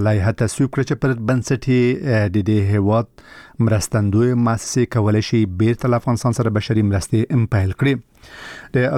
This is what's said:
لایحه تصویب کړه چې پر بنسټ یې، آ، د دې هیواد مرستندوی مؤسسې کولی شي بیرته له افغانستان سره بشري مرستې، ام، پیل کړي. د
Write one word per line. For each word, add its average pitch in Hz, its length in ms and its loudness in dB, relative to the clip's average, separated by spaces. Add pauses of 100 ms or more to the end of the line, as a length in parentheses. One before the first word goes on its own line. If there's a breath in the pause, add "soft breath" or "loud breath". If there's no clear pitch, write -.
(100)
لایحه 104 220 2 (100)
تصویب 131 320 -2
کړه 135 140 -2
چې 143 60 -4
پر 135 160 -2 (200)
بنسټ 127 320 -2 (100)
یې، 123 140 4 (320)
آ، 104 80 2
د 98 220 0
دې 107 100 2 (160)
هیواد 107 320 2 (600 loud breath)
مرستندوی 107 680 2
مؤسسې 120 500 0 (100)
کولی 107 260 2
شي 110 200 0 (220)
بیرته 117 260 0
له 120 80 2
افغانستان 117 420 -2
سره 117 200 0
بشري 107 240 0
مرستې، 101 520 0
ام، 113 120 2
پیل 95 340 0
کړي. 135 140 2 (800 loud breath)
د 123 120 2 (120)